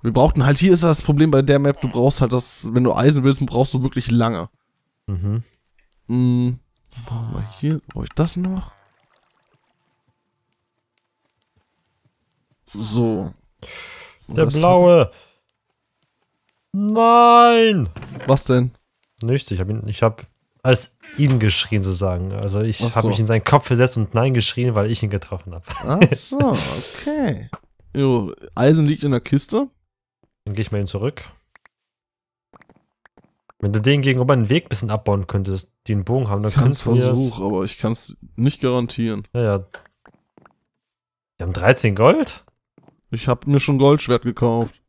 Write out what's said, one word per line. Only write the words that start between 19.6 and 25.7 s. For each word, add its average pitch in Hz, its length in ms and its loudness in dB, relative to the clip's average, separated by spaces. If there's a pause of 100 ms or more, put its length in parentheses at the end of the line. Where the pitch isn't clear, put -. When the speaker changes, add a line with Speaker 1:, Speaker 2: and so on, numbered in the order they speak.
Speaker 2:
hab 92 80 -4
ihn, 107 200 -6
ich 107 160 -4
hab 110 200 0 (380)
als - 340 0 (220)
ihn 135 220 2
geschrien 107 420 0
sozusagen. 95 500 -4
Also 101 280 -4
ich 110 240 -4
Speaker 1:
Ach 113 100 -4
Speaker 2:
hab 117 80 0
Speaker 1:
so. 113 60 0
Speaker 2:
mich 101 100 -2
in 110 80 0
seinen 110 180 0
Kopf - 220 2
versetzt 127 300 2
und 110 180 -4
nein 127 200 2
geschrien, 120 420 -2
weil 104 140 0
ich 113 120 -4
ihn 107 80 -4
getroffen 95 440 -8
hab. 85 100 -14 (200)